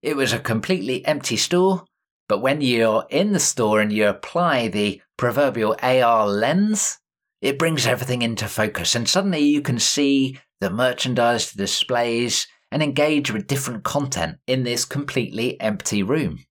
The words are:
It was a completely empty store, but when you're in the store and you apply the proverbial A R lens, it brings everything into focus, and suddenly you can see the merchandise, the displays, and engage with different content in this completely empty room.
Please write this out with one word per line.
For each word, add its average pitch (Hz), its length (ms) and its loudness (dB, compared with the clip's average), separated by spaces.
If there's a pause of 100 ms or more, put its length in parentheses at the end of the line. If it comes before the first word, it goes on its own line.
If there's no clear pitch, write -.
It 147 140 -2
was 127 160 0
a 117 60 -2
completely 123 640 -2
empty 147 320 -2
store, 180 480 2 (440)
but 98 100 2
when 135 220 0
you're 113 500 2
in 202 220 2
the 185 80 2
store 107 400 2
and 107 120 2
you 107 140 2
apply 131 600 0
the 104 340 -2 (140)
proverbial 120 680 0
A 127 200 4
R 113 260 4
lens, 165 720 0 (440)
it 139 160 -2
brings 160 280 0
everything 123 360 -2
into 113 240 -4
focus, - 480 -2
and 117 140 -2
suddenly 185 320 0
you 147 200 4
can 131 180 -2
see 135 600 2 (220)
the 95 100 -2
merchandise, 120 800 0
the - 80 -16
displays, 120 880 0 (240)
and 151 120 0
engage 147 480 0
with 107 160 -4
different 127 380 -4
content 123 600 -4
in 131 160 0
this 117 220 -2
completely 123 760 -4
empty 104 420 -2
room. 104 480 -2